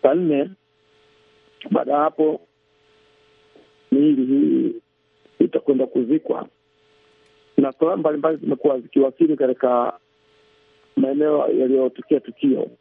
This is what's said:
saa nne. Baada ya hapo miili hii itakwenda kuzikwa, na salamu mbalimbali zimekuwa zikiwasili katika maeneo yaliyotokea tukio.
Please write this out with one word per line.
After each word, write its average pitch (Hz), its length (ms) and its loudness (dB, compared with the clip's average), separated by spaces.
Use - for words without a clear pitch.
saa 135 120 2
nne. 160 360 -2
Baada 123 200 -2
ya 143 60 0
hapo 156 440 0
miili 143 340 2
hii 143 500 0
itakwenda 131 420 -2
kuzikwa, 123 600 -4
na 135 140 2
salamu 165 260 0
mbalimbali 156 400 -2
zimekuwa 135 420 -2
zikiwasili 139 580 0
katika 123 560 0
maeneo 147 520 0
yaliyotokea 131 600 0
tukio. - 480 -2